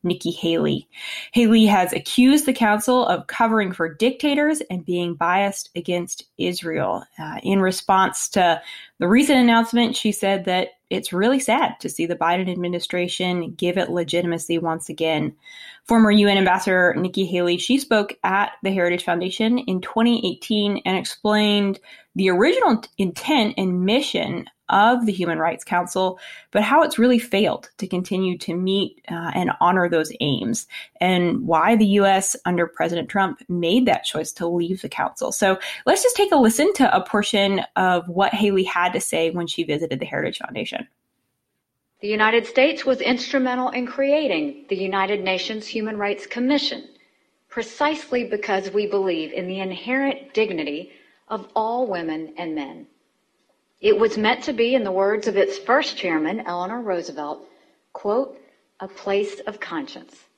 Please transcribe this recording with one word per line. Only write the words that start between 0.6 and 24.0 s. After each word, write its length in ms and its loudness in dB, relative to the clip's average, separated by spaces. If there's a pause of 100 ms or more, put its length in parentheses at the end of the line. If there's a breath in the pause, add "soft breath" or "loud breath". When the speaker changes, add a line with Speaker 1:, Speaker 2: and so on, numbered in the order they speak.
Speaker 1:
Haley 340 6
has 260 4
accused 540 4
the 60 2
council 520 2
of 220 -2
covering 460 0
for 200 -4
dictators 760 0
and 160 -6
being 280 -2
biased 600 0
against 480 -6 (160)
Israel. 640 -4 (160)
Uh, 240 -10
in 180 2
response 680 0
to 340 2 (380 loud breath)
the 80 0
recent 320 4
announcement, 560 2
she 160 0
said 320 -2
that 240 -2 (200)
it's 240 -6
really 280 2
sad 400 0
to 80 -8
see 180 -4
the 80 -2
Biden 360 0
administration 1040 -4
give 220 -2
it 140 -2
legitimacy 680 -2
once 320 -4
again. 460 -2 (500 loud breath)
Former 280 6
U 160 6
N 100 4
Ambassador 580 4
Nikki 300 -2
Haley, 320 0
she 200 2
spoke 440 0
at 300 0 (100)
the 80 0
Heritage 340 0
Foundation 540 0
in 220 -2
twenty 500 2
eighteen 540 -2
and 120 0
explained 840 0 (340 loud breath)
the 160 2
original 480 4
t-, 100 -10 (100)
intent 600 0
and 260 0
mission 640 -2 (220)